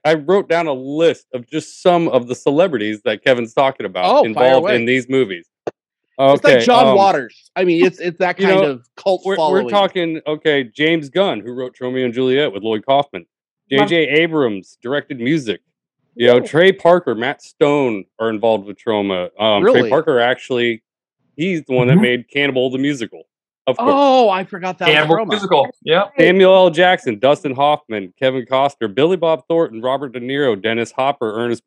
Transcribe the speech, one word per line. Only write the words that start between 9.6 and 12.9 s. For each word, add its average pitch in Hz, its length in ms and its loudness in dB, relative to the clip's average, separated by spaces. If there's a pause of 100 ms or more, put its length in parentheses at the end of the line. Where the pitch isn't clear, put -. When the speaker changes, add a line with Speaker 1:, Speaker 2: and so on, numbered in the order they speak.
Speaker 1:
talking, 180 580 -2
okay, 147 380 -2
James 151 460 -2
Gunn, 175 300 -2
who 117 120 -14
wrote 127 280 -10
Romeo 127 260 -4
and 117 80 -4
Juliet 131 380 0
with 98 120 -10
Lloyd 110 200 -4
Kaufman. 135 400 -2 (460)